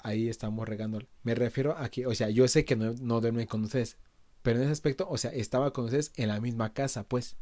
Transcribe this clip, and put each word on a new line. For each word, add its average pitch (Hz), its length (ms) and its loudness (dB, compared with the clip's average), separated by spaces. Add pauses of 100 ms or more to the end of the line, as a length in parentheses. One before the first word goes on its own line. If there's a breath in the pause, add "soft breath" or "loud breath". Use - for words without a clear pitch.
ahí 110 280 0
estamos 110 380 -4
regando. 107 320 -4 (240)
Me 117 120 0
refiero 135 420 0
a 135 120 -4
que, 127 180 -4
o 117 80 0
sea, 107 140 0
yo 123 180 8
sé 151 180 4
que 135 100 2
no, 113 180 0
no 117 280 0
duerme 117 260 0
con 110 160 -2
ustedes, 110 340 -2 (440)
pero 117 160 2
en 123 60 2
ese 143 80 2
aspecto, 151 380 0
o 143 80 -2
sea, - 140 -2
estaba 131 400 0
con 123 140 -2
ustedes 139 300 0
en 110 140 0
la 104 120 0
misma 113 320 -2
casa, 135 300 -2
pues. - 380 -2